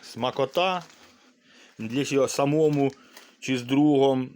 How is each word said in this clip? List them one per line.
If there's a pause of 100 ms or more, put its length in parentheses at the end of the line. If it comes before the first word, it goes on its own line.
Смакота. (960)
Для
сього
самому (480)
чи
з
другом